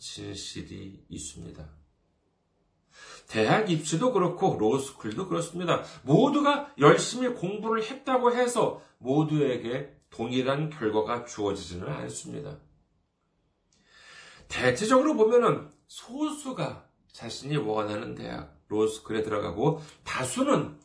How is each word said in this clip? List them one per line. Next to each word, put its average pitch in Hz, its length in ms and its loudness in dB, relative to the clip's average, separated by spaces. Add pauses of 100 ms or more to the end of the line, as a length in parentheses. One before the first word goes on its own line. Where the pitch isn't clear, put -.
진실이 95 1080 -12
있습니다. - 560 -14 (1600)
대학 160 420 2
입시도 165 420 2
그렇고 180 460 2
로스쿨도 117 680 -2
그렇습니다. 170 560 -2 (180)
모두가 285 760 4
열심히 233 480 6
공부를 214 560 -4
했다고 247 480 2
해서 240 500 0 (160)
모두에게 131 960 0 (160)
동일한 127 600 0
결과가 110 540 0
주어지지는 95 640 -4
않습니다. 147 680 -10 (1900)
대체적으로 262 680 2
보면은 220 560 4 (180)
소수가 254 1000 -8 (240)
자신이 135 440 -8
원하는 107 580 -2
대학, 117 420 -12 (120)
로스쿨에 107 540 0
들어가고 107 580 0 (240)
다수는 190 800 -2